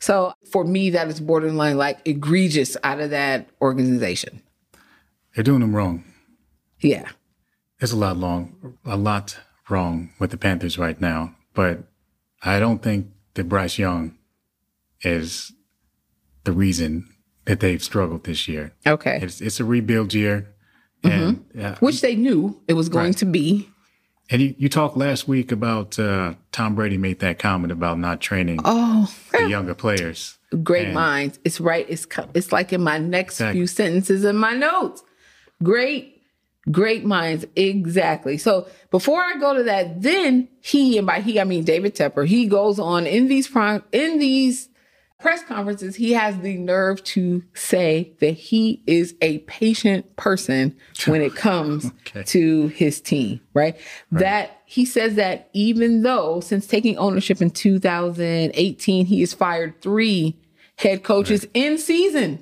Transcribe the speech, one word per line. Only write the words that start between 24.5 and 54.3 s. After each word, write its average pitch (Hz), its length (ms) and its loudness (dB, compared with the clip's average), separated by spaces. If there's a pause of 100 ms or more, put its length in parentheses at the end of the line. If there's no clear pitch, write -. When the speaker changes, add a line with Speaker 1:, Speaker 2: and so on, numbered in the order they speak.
Speaker 2:
you 139 140 0
talked 151 260 0
last 135 320 -2
week 127 240 -2
about, 110 460 -4
uh, 98 340 0 (180)
Tom 110 240 -2
Brady 104 220 -2
made 95 220 -2
that 90 200 -2
comment 92 320 0
about 85 280 -2
not 87 240 -4
training 87 420 -2
Speaker 1:
Oh. 226 480 2 (200)
Speaker 2:
the 233 180 2
younger 95 240 -4
players. 90 640 -4 (240)
Speaker 1:
Great 175 240 2
Speaker 2:
And - 80 -4
Speaker 1:
minds. 143 500 -2
It's 165 160 -4
right. 165 300 0
It's 160 160 -8
co-, - 260 -10
it's, 180 180 -2
like, 185 220 0
in 180 100 0
my 156 140 0
next 180 380 -2
Speaker 2:
Exactly. 113 260 -2
Speaker 1:
few 180 60 0
sentences 190 580 0
in 208 120 2
my 226 180 2
notes. 311 480 -2 (600)
Great, 247 600 0 (480)
great 214 340 2
minds. 165 400 0 (100)
Exactly. 170 840 0
So 190 280 0 (240)
before 277 320 2
I 349 160 -2
go 277 140 2
to 262 120 2
that, 185 360 -2
then 262 480 2 (140)
he, 262 340 4
and 196 100 2
by 175 140 2
he, 214 180 0
I 196 60 4
mean 180 200 0
David 175 300 2
Tepper, 143 320 0
he 226 200 4
goes 202 320 2
on 175 280 0
in 226 220 4
these 269 180 2
pro-, 208 360 0 (100)
in 311 280 2
these 262 500 0 (500)
press 339 240 0
conferences, 202 520 -6
he 233 160 0
has 214 280 0
the 185 180 -4
nerve 190 440 0
to 180 400 -2 (120)
say 170 640 0
that 151 120 4
he 220 540 0
is 170 360 2
a 156 160 0
patient 214 800 -2
person 135 600 -2 (300)
when 156 160 2
it 139 120 -2
comes 151 520 0
Speaker 2:
<laughs> - 220 -12
Okay. 101 160 -12
Speaker 1:
to 160 440 4
his 151 320 0
team, 123 400 -2 (140)
right? 156 200 2 (360)
Speaker 2:
Right. 165 100 2
Speaker 1:
That 196 460 -2